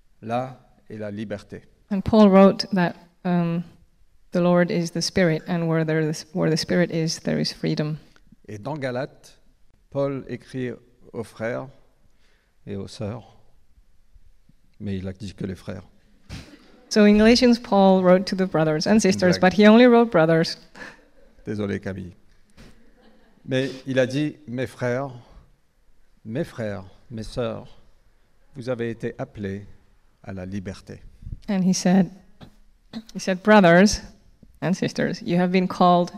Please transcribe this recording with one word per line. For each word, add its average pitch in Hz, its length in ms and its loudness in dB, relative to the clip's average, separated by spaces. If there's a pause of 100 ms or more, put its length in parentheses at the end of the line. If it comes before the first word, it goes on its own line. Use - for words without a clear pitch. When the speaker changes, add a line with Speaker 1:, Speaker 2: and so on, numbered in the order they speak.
(220)
Speaker 1:
là 120 380 -8 (280)
est 107 100 -16
la 107 120 -10
liberté. » 101 520 -12 (280)
Speaker 2:
And 196 100 -4
Paul 214 280 6
wrote 190 460 6
that, 180 200 -2 (300)
um, 175 380 -2 (720)
the 180 80 -2
Lord 175 300 2
is 170 200 -4
the 165 100 -8
Spirit, 165 480 -2
and 170 200 -4
where 160 160 -2
there 160 160 -2
is, 156 340 -6
where 170 160 -2
the 156 80 0
Spirit 175 340 -2
is, 165 300 -4
there 156 180 -4
is 156 120 -6
freedom. 156 440 -6 (520)
Speaker 1:
Et 104 100 -14
dans 139 180 -10
Galates, 131 640 -10 (500)
Paul 139 380 -6
écrit 123 420 -10 (420)
aux 113 120 -10
frères 127 440 -10 (1000)
et 101 100 -12
aux 98 120 -12
sœurs, 110 480 -14 (1400)
mais 101 160 -6
il 92 120 -8
a 95 40 -8
dit 98 220 -14
que - 100 -10
les 95 120 -8
frères. 92 260 -14 (1040)
Speaker 2:
So 214 160 4
in 208 120 6
Galatians, 233 440 4
Paul 190 440 4
wrote 185 220 4
to 196 100 -6
the 190 120 -2
brothers 156 380 -2
and 214 140 4
sisters, 190 360 2
Speaker 1:
Exact. - 60 -8
Speaker 2:
but 180 160 4
he 208 80 8
only 233 200 8
wrote 233 240 4
brothers. 165 460 2 (880)
Speaker 1:
Désolé, 101 360 -6
Camille. 95 320 -12 (1300)
Mais 131 260 -4 (160)
il 131 120 -4
a 127 80 4
dit, « 143 300 -4 (120)
Mes 123 180 -8
frères, 127 440 -6 (1120)
mes 117 200 -8
frères, 101 400 -10 (260)
mes 110 120 -12
sœurs, 110 440 -8 (880)
vous 113 120 -12
avez 117 220 -6
été 113 280 -10
appelés 101 460 -10 (580)
à - 100 -16
la 95 140 -12
liberté. » 95 560 -14 (460)
Speaker 2:
And 190 140 -2
he 185 100 2
said, 180 380 0 (1040)
he 190 60 -12
said, 185 220 -4
"Brothers 202 580 6 (600)
and 165 140 -2
sisters, - 480 -4
you 175 160 -2
have 180 120 0
been 185 180 0
called 175 500 2